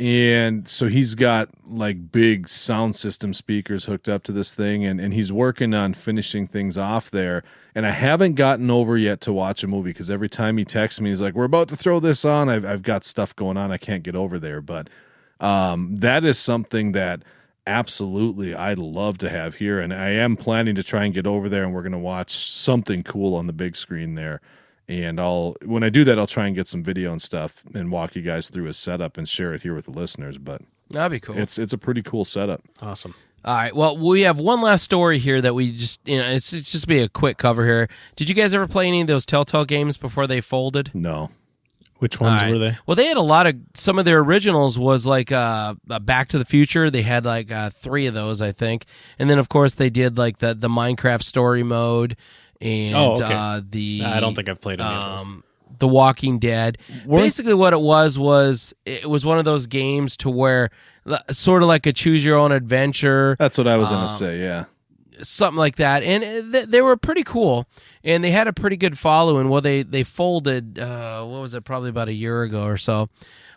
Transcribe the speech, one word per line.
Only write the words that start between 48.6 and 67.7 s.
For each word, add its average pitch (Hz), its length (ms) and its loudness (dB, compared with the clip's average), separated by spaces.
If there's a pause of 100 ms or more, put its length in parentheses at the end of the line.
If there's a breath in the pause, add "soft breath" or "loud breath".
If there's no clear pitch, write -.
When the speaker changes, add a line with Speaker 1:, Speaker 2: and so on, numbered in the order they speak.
Speaker 2:
And 139 100 2
then, 143 80 6
of 135 120 2
course, 143 260 4
they 131 160 2
did, 120 260 0
like, 117 220 0
the, 117 160 0
the 110 140 -2
Minecraft 120 540 0
story 123 380 2
mode 117 540 0 (460 soft breath)
and, 107 320 -2
Speaker 3:
Oh, 139 200 4
okay. 117 100 2 (100)
Speaker 2:
uh, 107 320 -4
the, 104 360 -4
Speaker 3:
Nah, 110 140 -2
I 110 40 2
don't 110 160 0
think 101 140 -6
I've 92 100 -6
played 92 220 -6
any 95 120 -4
of 101 180 -6
those. 98 100 -10
Speaker 2:
um, 98 220 -14 (340)
The 135 100 4
Walking 131 520 4
Dead. 113 380 0 (280 loud breath)
Speaker 1:
Weren't 151 180 4
Speaker 2:
Basically, 226 300 2
what 185 180 6
it 165 80 4
was, 151 400 4
was 139 540 4 (120)
it 127 240 -8
was 147 160 0
one 160 140 2
of 160 60 0
those 147 220 0
games 135 500 -2
to - 120 -4
where, 127 400 2 (360 soft breath)
l-, 151 140 -2 (120)
sort 185 320 6
of 170 60 6
like 160 160 4
a 147 80 4
choose 160 300 2
your 151 140 4
own 147 140 6
adventure. 135 880 2
Speaker 1:
That's 143 180 2
what 123 100 4
I 117 100 4
was 107 120 2
gonna 101 140 0
Speaker 2:
Um, 107 60 -2
Speaker 1:
say, 95 320 -4
yeah. 87 240 -4 (560)
Speaker 2:
Something 170 360 0
like 151 200 2
that. 143 260 2
And, 185 200 0
uh, 226 280 -8
th-, 247 160 0
they 233 140 6
were 262 160 6
pretty 311 260 -2
cool. 151 420 0 (380 soft breath)